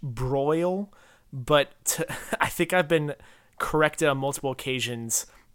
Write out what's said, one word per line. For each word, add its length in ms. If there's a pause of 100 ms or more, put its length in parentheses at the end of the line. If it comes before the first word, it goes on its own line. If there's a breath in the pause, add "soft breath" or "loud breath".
broil, 920 (400 soft breath)
but 520
to, 220 (180)
<laughs> 160
I 80
think 240
I've 160
been 260 (440 soft breath)
corrected 500
on 80
multiple 340
occasions 760 (280 soft breath)